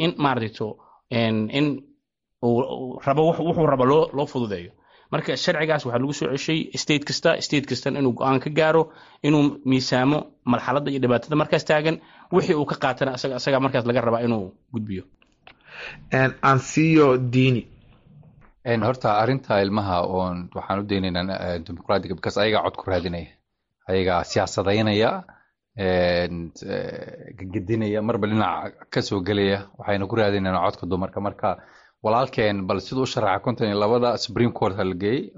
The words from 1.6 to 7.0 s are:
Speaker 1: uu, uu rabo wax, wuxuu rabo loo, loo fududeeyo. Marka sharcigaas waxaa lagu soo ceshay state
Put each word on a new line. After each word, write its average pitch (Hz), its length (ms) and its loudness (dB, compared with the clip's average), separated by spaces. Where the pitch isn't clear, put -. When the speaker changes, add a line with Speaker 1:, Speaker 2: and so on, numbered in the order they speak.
Speaker 1:
uu, 120 180 2
uu 127 440 -6
rabo 151 240 4
wax, 160 100 2
wuxuu 156 280 0
rabo 135 180 2
loo, 147 280 4
loo 139 140 -2
fududeeyo. 101 440 -6
Marka 151 240 -2
sharcigaas 156 500 0
waxaa 120 140 0
lagu 139 120 -2
soo - 200 -4
ceshay 160 440 -2
state 147 280 0